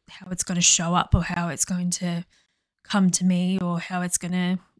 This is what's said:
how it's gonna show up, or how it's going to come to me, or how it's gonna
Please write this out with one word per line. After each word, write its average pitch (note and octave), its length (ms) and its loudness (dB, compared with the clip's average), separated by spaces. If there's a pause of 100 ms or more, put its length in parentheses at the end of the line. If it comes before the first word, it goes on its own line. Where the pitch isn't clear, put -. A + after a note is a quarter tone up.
how - 200 -20
it's F3+ 140 -4
gonna F3 180 -2
show E3+ 320 2
up, - 220 2
or F3+ 80 6
how E3+ 240 -2
it's D3+ 180 -2
going F3+ 260 -2
to F3 340 -4 (580)
come F#3+ 280 4
to F3 120 0
me, F#3 360 2
or F3 200 -2
how F3+ 220 -6
it's F3+ 160 -2
gonna F3+ 420 -2 (200)